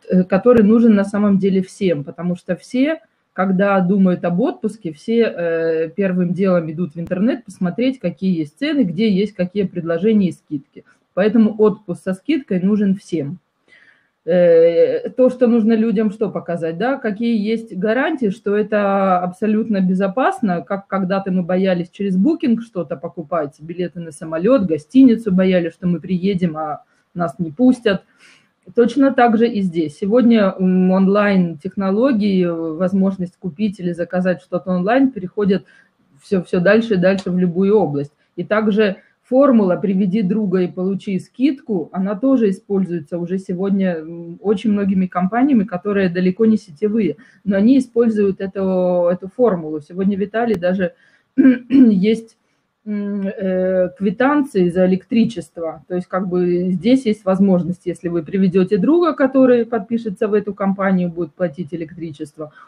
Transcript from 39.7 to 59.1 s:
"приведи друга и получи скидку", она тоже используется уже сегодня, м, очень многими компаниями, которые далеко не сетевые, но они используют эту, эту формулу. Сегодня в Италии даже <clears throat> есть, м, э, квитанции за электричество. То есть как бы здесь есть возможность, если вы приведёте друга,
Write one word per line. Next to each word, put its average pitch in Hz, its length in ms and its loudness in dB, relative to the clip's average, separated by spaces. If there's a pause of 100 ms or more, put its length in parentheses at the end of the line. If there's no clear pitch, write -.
"приведи 196 460 -2
друга 185 380 -2
и 180 60 0
получи 185 520 -6
скидку", 247 720 -4
она 190 220 -4
тоже 233 360 2
используется 175 680 -4
уже 175 200 -4
сегодня, 190 580 -2
м, 170 440 -14
очень 208 320 -2
многими 190 340 0
компаниями, 220 580 0
которые 196 440 -2
далеко 185 360 0
не 220 120 4
сетевые, 208 600 -4 (280)
но 190 120 0
они 240 220 4
используют 208 640 0
эту, 185 720 0
эту 185 240 -6
формулу. 165 460 0
Сегодня 190 360 -2
в 196 60 -4
Италии 226 320 -2
даже 180 380 -2 (220)
<clears throat> - 220 -14
есть, 233 1000 4 (480)
м, 202 420 -6
э, 185 720 -2
квитанции 220 720 0
за 185 180 2
электричество. 170 1000 -2
То 180 60 -6
есть 180 120 -6
как 185 220 -4
бы 180 420 0
здесь 226 360 2
есть 214 180 -2
возможность, 185 600 2
если 175 240 -6
вы 170 140 -4
приведёте 190 540 0
друга, 320 360 2